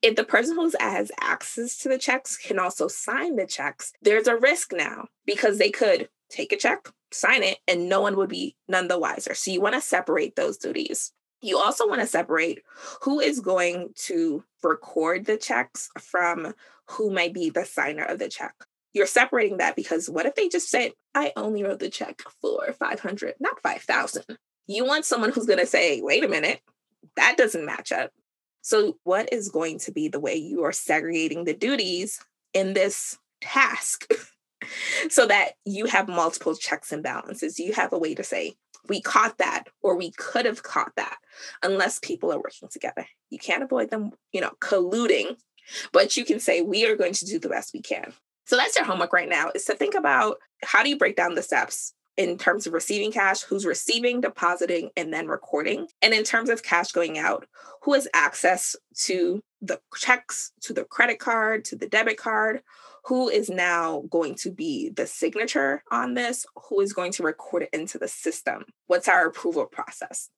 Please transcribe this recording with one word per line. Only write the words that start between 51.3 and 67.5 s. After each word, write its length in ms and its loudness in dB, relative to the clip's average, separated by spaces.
the 80 -2
steps 500 -2
in 200 0
terms 300 2
of 60 -6
receiving 380 -2
cash, 300 2
who's 240 -4
receiving, 560 0
depositing, 760 0
and 180 -4
then 140 -6
recording. 600 -2
And 120 4
in 100 2
terms 260 0
of 140 0
cash 280 0
going 260 0
out, 280 -2
who 120 2
has 200 4
access 600 2
to 420 0
the 180 -4
checks, 560 0
to 120 -10
the 120 -2
credit 340 0
card, 460 0
to 100 -10
the 120 -8
debit 300 0
card, 440 -2
who 240 2
is 200 2
now 600 0
going 260 0
to 160 -8
be 380 -4
the 180 -4
signature 840 -2
on 220 -2
this, 320 -2
who 240 -2
is 140 2
going 200 -4
to 100 -6
record 400 -2